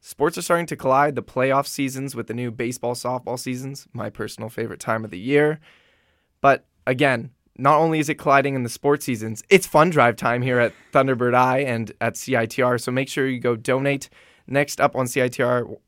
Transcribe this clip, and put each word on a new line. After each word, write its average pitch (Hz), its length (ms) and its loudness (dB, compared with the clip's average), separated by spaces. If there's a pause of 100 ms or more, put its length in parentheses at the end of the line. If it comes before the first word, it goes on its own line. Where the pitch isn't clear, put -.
Sports - 320 -2
are 180 60 -6
starting 170 240 0
to 156 100 -6
collide, 139 380 2
the 120 80 -4
playoff 135 460 0
seasons 135 480 -6
with 117 100 -8
the 113 80 -8
new 123 160 -6
baseball, 120 460 -4
softball 123 420 -6
seasons, 131 560 -10
my 110 160 -8
personal 107 400 -10
favorite - 300 -8
time 113 260 -4
of 101 60 -12
the 90 80 -12
year. 147 400 2 (840)
But 139 240 4 (220)
again, 127 420 0 (260)
not 143 220 4
only 160 220 2
is 147 100 -2
it 151 60 -2
colliding 139 400 2
in 127 80 -2
the 117 60 -4
sports 143 360 0
seasons, 110 420 -6
it's 196 200 4
fund 156 240 4
drive 120 240 4
time 120 260 -2
here 123 160 0
at 117 160 2 (180)
Thunderbird 123 440 2
Eye 127 240 4
and 117 320 -2 (100)
at 113 160 -2
C 127 180 -4
I 117 120 2
T 123 160 -2
R, 123 160 2
so 127 120 -6
make 131 180 -2
sure 135 180 -2
you 127 120 -4
go 120 160 0
donate. 135 540 -2 (380)
Next 143 340 -2
up 143 140 2
on 127 100 -2
C 123 160 -2
I 127 60 2
T 123 160 -2
R 123 240 0 (200)